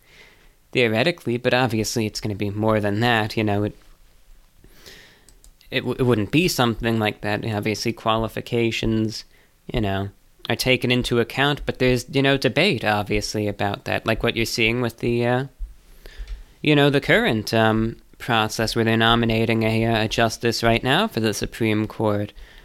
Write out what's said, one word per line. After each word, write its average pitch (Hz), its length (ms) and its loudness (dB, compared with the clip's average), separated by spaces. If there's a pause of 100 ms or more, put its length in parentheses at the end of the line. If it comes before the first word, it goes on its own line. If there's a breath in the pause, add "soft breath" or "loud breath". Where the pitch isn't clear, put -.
(720 soft breath)
theoretically, 120 640 0
but 123 180 0
obviously 113 500 0
it's 104 160 -6
gonna 104 140 -6
be 101 160 -4
more 107 300 0
than 101 180 0
that, 113 380 0
you 113 80 2
know, 104 180 2
it, 104 140 -4 (1900 loud breath)
it, 127 100 -4
w-, 117 160 -4
it 139 60 -2
wouldn't 110 300 2
be 170 160 4
something 117 500 0
like 107 220 -2
that. 104 240 -4
Obviously, 107 480 -2
qualifications, 113 1300 -2 (480 soft breath)
you 120 80 -2
know, 98 280 -2 (400)
are 117 80 -2
taken 127 340 2
into 123 300 2
account, 139 440 0
but - 140 -4
there's, 127 320 2
you 139 120 0
know, 139 140 4
debate, 135 480 0
obviously, 104 640 -2
about 101 380 -4
that, 98 200 -4
like 110 200 -2
what 117 120 -2
you're 113 80 0
seeing 117 360 0
with 117 180 -4
the, 120 260 0
uh, 123 200 2 (1160 loud breath)
you 151 140 2
know, 143 160 6
the 135 100 2
current, 147 540 0
um, 110 420 2 (280)
process 110 500 0
where 113 100 2
they're 113 120 2
nominating 113 640 2
a, 110 220 2
uh, 113 200 2
a 110 40 0
justice 117 540 0
right 117 200 4
now 156 240 2
for 160 140 -4
the 110 140 0
Supreme 110 520 -2
Court. 104 460 -2 (320 soft breath)